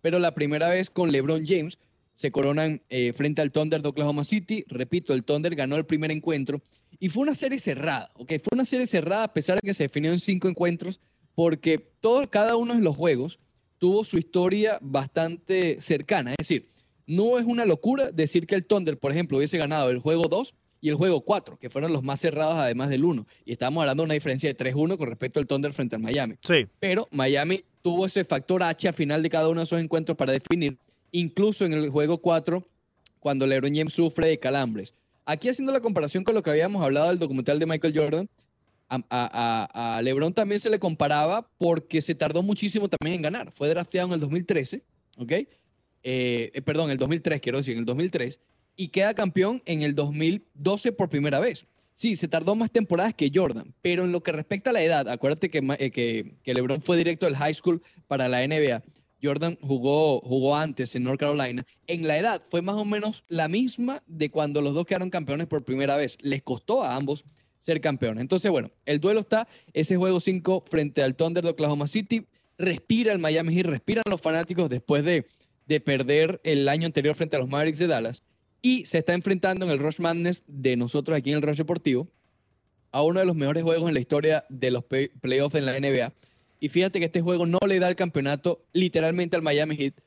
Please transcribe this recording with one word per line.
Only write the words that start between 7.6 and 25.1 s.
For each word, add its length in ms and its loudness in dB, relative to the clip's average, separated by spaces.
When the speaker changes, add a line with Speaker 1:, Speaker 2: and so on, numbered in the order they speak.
Speaker 1:
¿ok? 180 -8
Fue 200 -2
una 140 2
serie 200 0
cerrada 380 0
a 80 -6
pesar 260 0
de 80 -4
que 60 -2
se 120 0
definió 280 0
en 80 0
cinco 280 0
encuentros, 520 -2
porque 440 2
todo, 280 2
cada 280 2
uno 180 0
de 80 4
los 120 2
juegos 440 0
tuvo 260 2
su 140 -2
historia 640 2
bastante 960 -2
cercana. 520 -2
Es 60 -4
decir, 300 -2
no 320 2
es 80 0
una 180 0
locura 460 2
decir 360 2
que 100 0
el 100 -2
Thunder, 320 2
por 140 -2
ejemplo, 260 0
hubiese 180 0
ganado 320 0
el 120 0
juego 240 2
dos 280 -2
y 80 0
el 60 0
juego 260 2
cuatro, 360 -2
que 120 -12
fueron 220 -2
los 100 -2
más 180 -4
cerrados 360 0
además 340 0
del 140 2
uno. 220 0
Y 60 -8
estamos 280 -2
hablando 220 0
de 40 0
una 80 0
diferencia 360 -2
de 40 -6
tres 220 -4
uno 220 0
con 100 -4
respecto 320 -4